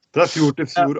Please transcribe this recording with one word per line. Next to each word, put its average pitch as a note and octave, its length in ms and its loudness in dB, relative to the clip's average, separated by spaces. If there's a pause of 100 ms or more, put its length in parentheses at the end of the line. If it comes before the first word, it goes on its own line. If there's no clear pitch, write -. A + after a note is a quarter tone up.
(140)
Fra E3 120 4
fjor D3+ 320 2
til D#3 80 -4
fjor, D3 340 -2